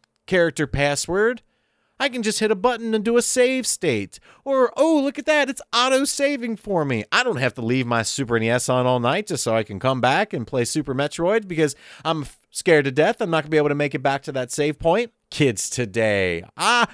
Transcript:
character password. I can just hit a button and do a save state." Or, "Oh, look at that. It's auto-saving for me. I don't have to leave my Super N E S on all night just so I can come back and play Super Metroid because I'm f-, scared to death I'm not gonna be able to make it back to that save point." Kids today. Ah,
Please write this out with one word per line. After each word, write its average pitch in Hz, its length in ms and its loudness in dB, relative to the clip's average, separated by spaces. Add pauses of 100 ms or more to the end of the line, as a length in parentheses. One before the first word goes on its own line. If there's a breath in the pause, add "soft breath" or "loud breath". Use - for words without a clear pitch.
(260)
character 165 400 2
password. 170 760 -2 (580)
I 277 80 0
can 240 140 -6
just 208 180 -2
hit 214 100 2
a 220 40 2
button 226 400 -2
and 214 100 -2
do 233 140 2
a 233 40 4
save 254 440 0
state." 110 520 -2 (280 soft breath)
Or, 262 320 2
"Oh, 311 200 4
look 277 200 -2
at 262 80 -12
that. 294 240 2
It's - 100 -10 (140)
auto-saving 262 800 0
for 180 300 -2
me. 117 260 0
I 214 100 4
don't 233 140 -2
have 123 180 0
to 131 60 -10
leave 120 260 0
my 120 160 0
Super 117 340 -2
N 113 80 0
E 113 60 2
S 123 200 0
on 127 160 2
all 127 120 2
night 143 280 0
just 151 160 -4
so 113 120 0
I 113 80 2
can 104 160 -10
come 131 220 -2
back 143 320 2
and 127 140 -6
play 127 180 -2
Super 139 300 -4
Metroid 170 540 -2
because 160 280 0 (260 loud breath)
I'm 160 200 -2
f-, - 160 -16 (120)
scared 135 360 4
to 139 40 0
death 151 300 2
I'm 165 80 -2
not 160 140 0
gonna 151 80 -16
be 156 80 2
able 147 100 2
to 143 60 0
make 147 200 -2
it 139 80 -6
back 139 200 0
to 156 100 -10
that 127 180 -6
save 147 280 -2
point." 202 340 0 (180)
Kids 127 380 0
today. 101 760 0 (120)
Ah, 226 380 2